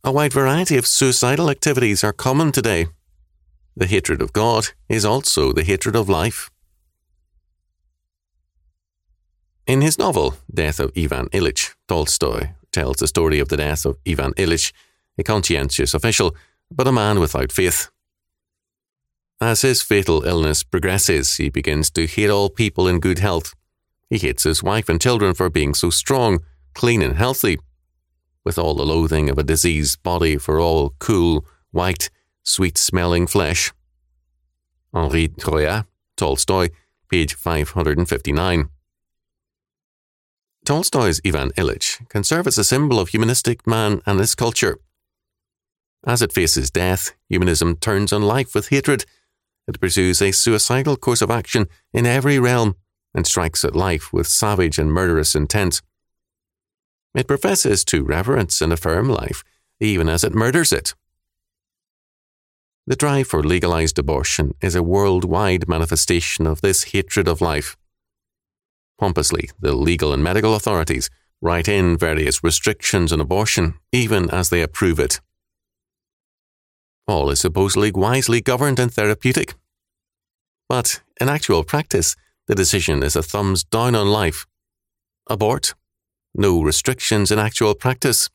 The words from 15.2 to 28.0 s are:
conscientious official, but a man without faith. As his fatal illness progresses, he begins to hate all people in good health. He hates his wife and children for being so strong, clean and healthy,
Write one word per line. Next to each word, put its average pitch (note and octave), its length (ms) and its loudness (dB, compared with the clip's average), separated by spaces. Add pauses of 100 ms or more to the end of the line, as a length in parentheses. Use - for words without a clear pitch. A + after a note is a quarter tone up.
conscientious D2+ 720 0
official, F2+ 420 0 (340)
but C3 160 -2
a C3 60 4
man G#2 300 2
without C2+ 320 -2
faith. - 360 0 (1500)
As A2+ 220 0
his C3 200 2
fatal F2+ 420 2
illness D#2 400 0
progresses, F#2 720 0
he D2+ 120 -2
begins D2 420 -2
to E2 160 -2
hate G#2 220 0
all G2+ 200 2
people F#2 400 0
in F2+ 100 2
good F2+ 200 0
health. F2+ 340 -2 (560)
He A#2 80 -2
hates - 260 -2
his D#2+ 180 0
wife F#2+ 280 0
and E2+ 100 2
children G#2 340 2
for F2+ 160 0
being D2 240 0
so - 160 0
strong, A#2 500 0 (340)
clean A#2+ 280 2
and C2 140 0
healthy, G#2+ 420 0 (880)